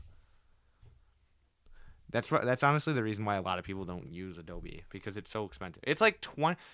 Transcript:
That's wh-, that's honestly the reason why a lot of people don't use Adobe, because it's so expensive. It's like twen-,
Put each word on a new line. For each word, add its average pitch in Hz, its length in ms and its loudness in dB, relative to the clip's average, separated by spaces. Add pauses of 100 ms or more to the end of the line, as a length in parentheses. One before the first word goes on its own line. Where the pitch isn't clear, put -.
(2000)
That's 117 200 0
wh-, 156 160 4
that's 123 180 4
honestly 147 300 6
the 123 100 2
reason 107 220 0
why 104 120 2
a 95 60 0
lot 92 160 0
of 90 60 -4
people 95 200 -4
don't 87 280 -8
use 87 260 -10
Adobe, 82 500 -10
because 98 280 -10
it's 101 160 -10
so 107 120 -2
expensive. - 400 -10
It's 151 160 2
like 214 200 4
twen-, 160 360 0 (180)